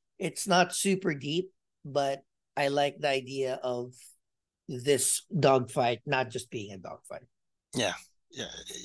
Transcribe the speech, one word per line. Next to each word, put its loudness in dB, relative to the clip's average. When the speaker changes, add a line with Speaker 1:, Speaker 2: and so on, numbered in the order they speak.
Speaker 1:
It's -6
not 4
super 0
deep, -4
but 0
I 2
like 2
the 0
idea -2
of -4
this 2
dogfight 4
not 0
just -8
being -8
a -14
dogfight. -16
Speaker 2:
Yeah, -2
yeah, -10